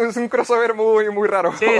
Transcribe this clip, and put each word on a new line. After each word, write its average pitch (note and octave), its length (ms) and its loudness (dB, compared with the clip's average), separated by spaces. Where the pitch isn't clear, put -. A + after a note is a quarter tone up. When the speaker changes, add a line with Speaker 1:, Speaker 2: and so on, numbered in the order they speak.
Speaker 1:
es A3 80 -8
un A#3+ 100 -4
crossover A#3 480 0
muy, G#3+ 360 2
muy G#3 160 -2
raro. F#3 300 0
Speaker 2:
Sí, G#3+ 80 -2